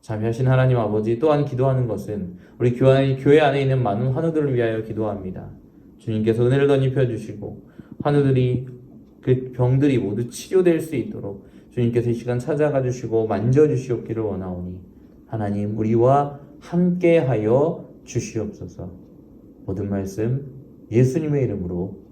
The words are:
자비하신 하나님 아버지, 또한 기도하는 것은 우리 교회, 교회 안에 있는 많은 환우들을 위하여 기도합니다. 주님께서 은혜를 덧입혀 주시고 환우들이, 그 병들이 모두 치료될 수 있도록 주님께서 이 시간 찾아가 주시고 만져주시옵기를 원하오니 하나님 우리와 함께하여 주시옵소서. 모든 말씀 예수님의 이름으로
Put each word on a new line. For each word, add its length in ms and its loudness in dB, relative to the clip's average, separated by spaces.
자비하신 460 -2
하나님 300 4
아버지, 420 -2
또한 260 2
기도하는 420 0
것은 500 -8
우리 160 2
교회, 440 4
교회 240 6
안에 200 2
있는 220 0
많은 280 0
환우들을 440 0
위하여 260 0
기도합니다. 680 -6
주님께서 460 0
은혜를 220 4
덧입혀 400 2
주시고 640 -10
환우들이, 640 2
그 300 0
병들이 480 2
모두 300 -4
치료될 520 2
수 140 -8
있도록 500 -8
주님께서 380 0
이 40 0
시간 260 -4
찾아가 420 0
주시고 460 -2
만져주시옵기를 960 0
원하오니 560 -6
하나님 500 -4
우리와 600 2
함께하여 1300 2
주시옵소서. 880 -8
모든 240 -6
말씀 640 -4
예수님의 520 2
이름으로 560 -6